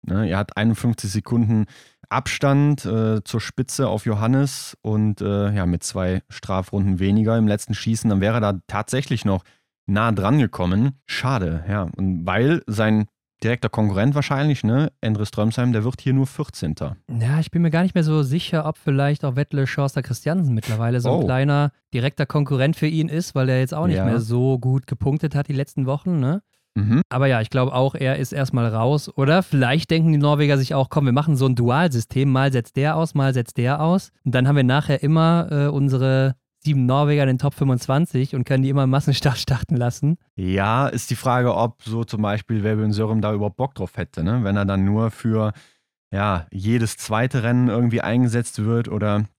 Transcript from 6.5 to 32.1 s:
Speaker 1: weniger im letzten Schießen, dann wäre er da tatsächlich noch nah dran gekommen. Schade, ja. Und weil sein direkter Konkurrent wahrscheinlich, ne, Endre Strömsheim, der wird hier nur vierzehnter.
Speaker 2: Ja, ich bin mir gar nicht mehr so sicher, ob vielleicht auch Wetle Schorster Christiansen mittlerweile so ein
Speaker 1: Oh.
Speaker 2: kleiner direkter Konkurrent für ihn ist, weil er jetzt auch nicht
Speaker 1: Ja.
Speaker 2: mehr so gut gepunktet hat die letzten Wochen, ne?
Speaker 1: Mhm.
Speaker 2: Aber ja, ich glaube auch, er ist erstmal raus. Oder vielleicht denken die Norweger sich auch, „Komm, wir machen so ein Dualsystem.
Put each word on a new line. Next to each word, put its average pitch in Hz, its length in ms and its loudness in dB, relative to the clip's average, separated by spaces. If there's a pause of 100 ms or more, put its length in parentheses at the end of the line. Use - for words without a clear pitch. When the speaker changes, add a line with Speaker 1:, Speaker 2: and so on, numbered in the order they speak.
Speaker 1:
weniger 107 400 2
im 110 100 4
letzten 104 280 -2
Schießen, 113 340 -2
dann 98 100 2
wäre 110 180 2
er 117 40 0
da 101 240 0
tatsächlich 107 600 -4
noch 95 180 0 (420)
nah 107 260 0
dran 107 280 2
gekommen. 104 540 0 (120)
Schade, 90 640 -4
ja. 101 180 -2 (100)
Und 92 280 -2
weil 117 400 0
sein 107 400 2 (380)
direkter 120 240 -2
Konkurrent 107 480 0
wahrscheinlich, 143 480 0
ne, 127 380 0
Endre 107 240 -2
Strömsheim, 113 480 0
der 107 100 0
wird 123 160 -4
hier 131 140 0
nur 135 140 2
vierzehnter. - 680 -8 (140)
Speaker 2:
Ja, 120 320 -2
ich - 100 -4
bin 170 100 0
mir 170 100 2
gar 165 120 2
nicht 185 100 0
mehr 170 120 2
so 156 180 2
sicher, 151 420 -2
ob 151 120 -6
vielleicht 143 480 0
auch 127 100 -2
Wetle 139 320 -2
Schorster 139 340 -2
Christiansen 147 540 -2
mittlerweile 117 460 0
so 123 80 0
ein 139 60 2
Speaker 1:
Oh. 165 100 2
Speaker 2:
kleiner 143 460 2 (220)
direkter 135 320 -2
Konkurrent 147 520 0
für 156 100 -2
ihn 156 220 0
ist, 160 260 -6
weil 131 140 2
er 127 100 2
jetzt 131 140 0
auch 160 140 -2
nicht 165 100 2
Speaker 1:
Ja. - 80 0
Speaker 2:
mehr 117 160 2
so 123 380 0
gut 127 280 -2
gepunktet 143 480 -2
hat 143 140 -2
die 147 40 -2
letzten 135 320 -4
Wochen, 147 360 -2
ne? 151 200 0 (340)
Speaker 1:
Mhm. 110 340 2
Speaker 2:
Aber 131 180 2
ja, 123 140 2
ich 110 80 -4
glaube 131 240 0
auch, 131 200 0
er 135 220 -2
ist 139 160 -4
erstmal 131 420 -2
raus. 127 400 0
Oder 151 300 2
vielleicht 139 480 0
denken 160 220 4
die 147 40 4
Norweger 147 400 2
sich 131 160 0
auch, 135 160 0
„Komm, 147 160 0
wir 127 60 4
machen 147 240 2
so 131 100 2
ein 127 100 2
Dualsystem. 131 760 2